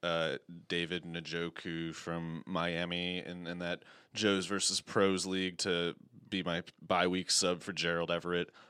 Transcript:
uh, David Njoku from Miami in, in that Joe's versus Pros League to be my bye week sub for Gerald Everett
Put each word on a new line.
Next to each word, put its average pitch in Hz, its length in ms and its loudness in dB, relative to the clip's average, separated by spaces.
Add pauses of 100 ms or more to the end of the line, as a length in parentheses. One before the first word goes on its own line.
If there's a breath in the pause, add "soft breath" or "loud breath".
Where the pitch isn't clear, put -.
uh, 82 340 2 (320)
David 85 360 0
Njoku 82 920 -4
from 82 500 -4
Miami 87 800 -2
in, 90 220 -10
in 87 140 -6
that 87 240 -4 (280 loud breath)
Joe's 101 320 4
versus 95 380 0
Pros 98 420 4
League 92 340 0
to 87 360 0 (340)
be 92 160 -2
my 87 180 0 (180)
bye 90 280 4
week 90 200 0
sub 90 320 2
for 98 120 -8
Gerald 85 380 0
Everett 87 400 0 (200 loud breath)